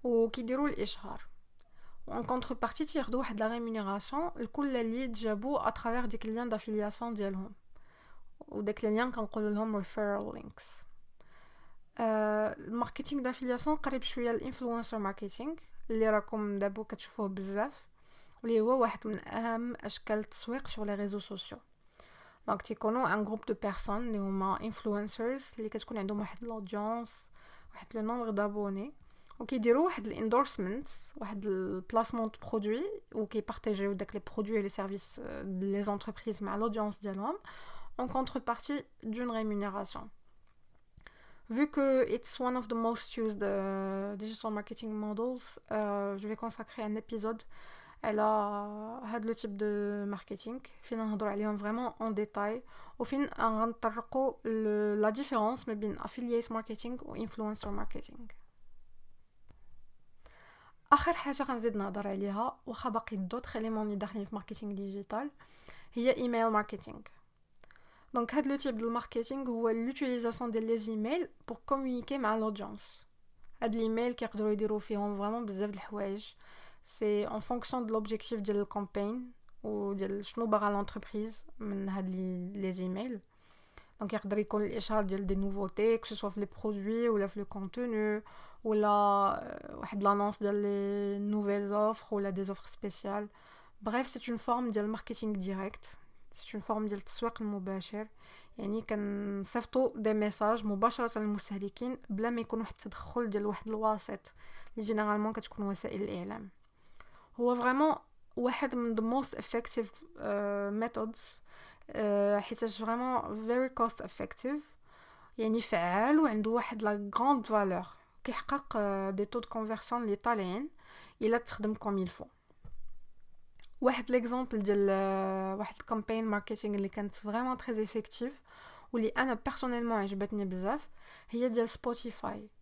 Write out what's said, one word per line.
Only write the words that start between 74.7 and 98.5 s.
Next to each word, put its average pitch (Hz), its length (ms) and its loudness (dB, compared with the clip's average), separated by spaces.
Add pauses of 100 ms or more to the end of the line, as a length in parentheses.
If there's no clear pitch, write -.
فيهم 202 380 0
فريمون 214 280 0
بزاف 202 240 -2
د 202 40 -6
الحوايج، 202 600 -6 (520)
سي 208 420 2
اون 214 120 -2
فونكسيون 247 460 -2
دو 220 80 0
لوبجيكتيف 214 460 -2
ديال 202 200 2
الكامبين 208 720 -2 (320)
وديال 202 640 -2
شنو 233 200 -2
باغا 208 240 4
لونتربريز 208 760 -2 (140)
من 196 300 -2
هاد 190 200 -2
لي، 185 440 -2
لي 190 180 -2
زيميل. 190 480 -2 (800)
دونك 208 140 -2
يقدر 202 240 0
يكون 208 240 2
الاشهار 208 420 2
ديال 196 240 0
دي 190 80 4
نوفوتي، 196 640 4
كو 226 80 -4
سوسوا 208 240 -2
في 202 100 -6
لي 208 60 2
برودوي 214 640 0
ولا 202 180 4
في 196 120 -6
لو 202 60 -2
كونتوني، 214 800 0 (400)
ولا، 214 240 6
آه، 202 920 4
واحد 202 260 -4
لانونس 202 360 6
ديال 202 160 4
لي 202 640 2
نوفيل 202 480 2
زوفر 214 480 2
ولا 196 140 2
دي 196 140 -2
زوفر 190 220 -6
سبيسيال. 208 640 -4 (520)
بريف، 233 260 2
سي - 240 -6
اون 233 60 0
فورم 240 340 2
ديال 208 160 2
ماركتينغ 220 480 -2
ديريكت، 190 640 -4 (340)
سي - 220 -14
اون 208 80 -4
فورم 214 260 0
ديال 202 120 -2
التسويق 226 420 -4
المباشر، 202 640 -4 (500)